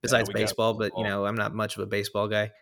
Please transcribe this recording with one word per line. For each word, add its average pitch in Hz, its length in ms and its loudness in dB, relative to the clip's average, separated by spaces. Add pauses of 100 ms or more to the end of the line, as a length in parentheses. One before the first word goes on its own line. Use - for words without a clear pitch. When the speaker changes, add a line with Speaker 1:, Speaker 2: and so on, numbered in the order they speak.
Speaker 1:
besides 113 280 4
Speaker 2:
we 101 40 -4
got 110 60 2
Speaker 1:
baseball. 110 340 2
But, 110 120 -2
you 98 40 0
Speaker 2:
football. 92 140 -2
Speaker 1:
know, 101 220 0
I'm 107 100 0
not 104 180 -2
much 107 240 -2
of 98 60 -4
a - 40 -6
baseball 104 420 -2
guy. 107 220 0 (100)